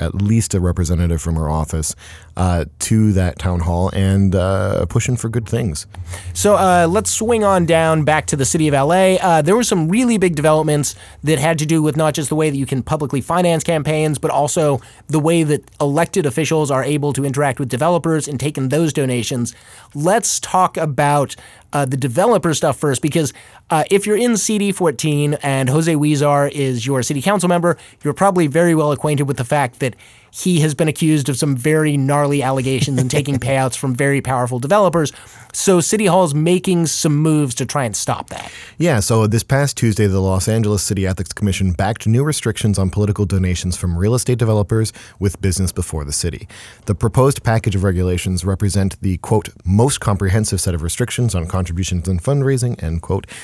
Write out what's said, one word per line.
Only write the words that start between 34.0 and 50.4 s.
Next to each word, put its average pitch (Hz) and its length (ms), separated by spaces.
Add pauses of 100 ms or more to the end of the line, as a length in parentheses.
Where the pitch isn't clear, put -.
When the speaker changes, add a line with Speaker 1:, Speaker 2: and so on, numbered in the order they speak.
Speaker 2:
powerful 123 380
developers. 165 520 (440)
So 180 260
City 214 240
Hall 180 200
is 147 100
making 175 520
some 147 300
moves 151 380
to 139 100
try 139 200
and 107 120
stop - 320
that. - 240 (240)
Speaker 1:
Yeah, 147 240
so 110 260
this 107 160
past 139 360
Tuesday, 110 280
the 95 140
Los 95 260
Angeles 107 360
City 95 240
Ethics 92 260
Commission 98 400
backed 101 340
new 117 160
restrictions 113 560
on 95 120
political 104 340
donations 92 540
from 87 180
real 104 180
estate 123 220
developers 110 560 (260)
with 95 220
business 95 320
before 82 320
the 71 80
city. 76 340 (380)
The 98 100
proposed 127 480
package 113 320
of 95 80
regulations 90 640
represent 98 560
the, 92 180
quote, - 300 (160)
"most 107 360
comprehensive 101 600